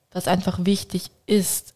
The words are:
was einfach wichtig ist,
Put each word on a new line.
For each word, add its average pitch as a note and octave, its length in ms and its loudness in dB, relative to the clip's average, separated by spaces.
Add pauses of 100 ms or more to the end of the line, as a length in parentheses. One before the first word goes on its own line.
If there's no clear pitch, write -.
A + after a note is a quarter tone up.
(120)
was - 160 -6
einfach F#3 380 0
wichtig G3 460 -2 (160)
ist, - 480 0